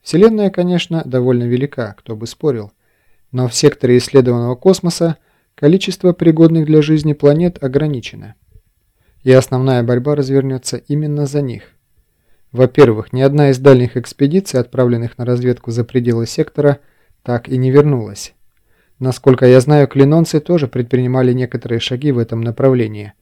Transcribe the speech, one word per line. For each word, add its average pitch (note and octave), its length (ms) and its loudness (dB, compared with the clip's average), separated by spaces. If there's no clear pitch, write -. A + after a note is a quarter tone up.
Вселенная, G#3 480 2
конечно, F3 540 -2
довольно B2 400 0
велика, B2 540 -4
кто - 180 -14
бы A2 100 -12
спорил, A#2 460 -6
но B2+ 160 -4
в A#2 40 -10
секторе B2 440 2
исследованного B2 580 0
космоса E3+ 640 -2
количество F3 600 0
пригодных E3 520 2
для D3+ 160 4
жизни D3+ 300 0
планет D3+ 500 0
ограничено. C3 760 -6
И B2+ 100 4
основная C3 500 2
борьба B2 320 -2
развернётся C3+ 640 -4
именно D3 480 -4
за C#3+ 160 -4
них. A#2+ 320 -10
Во-первых, A#2 580 2
ни B2+ 80 -4
одна C#3+ 300 2
из B2+ 80 0
дальних C3 400 4
экспедиций, C#3+ 640 -2
отправленных A#2+ 560 -2
на A#2+ 80 -8
разведку B2 460 -2
за A#2 120 -4
пределы A#2 420 -2
сектора, D3 540 -2
так A#2+ 280 -6
и C3 80 -4
не B2+ 120 0
вернулась. C3 640 0
Насколько C3 460 0
я B2+ 160 8
знаю, D3 260 2
клинонцы D3+ 520 2
тоже D3+ 280 -2
предпринимали B2+ 640 -2
некоторые B2 480 -6
шаги C3 320 -4
в B2 60 -2
этом A#2 240 -4
направлении A2 800 -2